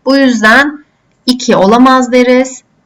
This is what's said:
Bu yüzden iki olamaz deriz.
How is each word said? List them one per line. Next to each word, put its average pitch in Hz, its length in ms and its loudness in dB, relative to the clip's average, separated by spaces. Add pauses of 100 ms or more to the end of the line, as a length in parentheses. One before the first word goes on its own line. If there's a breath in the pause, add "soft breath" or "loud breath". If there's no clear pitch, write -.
Bu 269 120 0
yüzden 262 680 0 (400)
iki 247 300 -2
olamaz 240 560 2
deriz. 254 520 -2 (220)